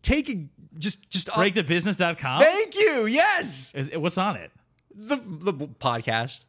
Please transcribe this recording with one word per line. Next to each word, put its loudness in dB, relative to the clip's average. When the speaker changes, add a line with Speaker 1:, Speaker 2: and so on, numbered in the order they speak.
Speaker 1:
Take 2
a, -6
just, -6
just -4
Speaker 2:
Break 2
the 0
business 0
dot 0
com? -2
Speaker 1:
Thank 4
you. 4
Yes. 0
Speaker 2:
Is, -6
what's -2
on 0
it? -14
Speaker 1:
The, -4
the -4
b-, -8
podcast. -2